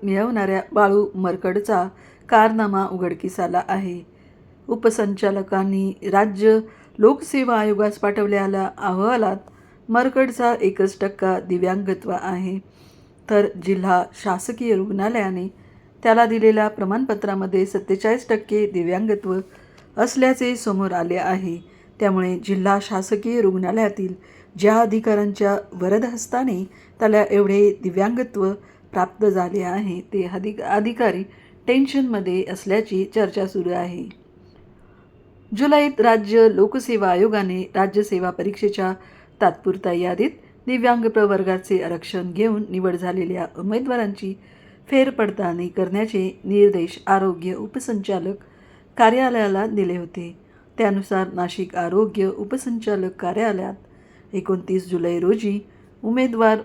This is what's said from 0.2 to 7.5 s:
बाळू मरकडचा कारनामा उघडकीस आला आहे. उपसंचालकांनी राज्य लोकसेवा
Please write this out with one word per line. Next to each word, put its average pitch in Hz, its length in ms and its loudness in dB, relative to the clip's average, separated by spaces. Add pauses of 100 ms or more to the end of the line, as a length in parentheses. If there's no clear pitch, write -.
बाळू 208 420 4
मरकडचा 185 760 -2 (400)
कारनामा 214 580 2
उघडकीस 180 540 -6
आला 180 280 0
आहे. 185 340 -6 (680)
उपसंचालकांनी 196 1200 -2 (180)
राज्य 214 480 4 (400)
लोकसेवा 247 600 2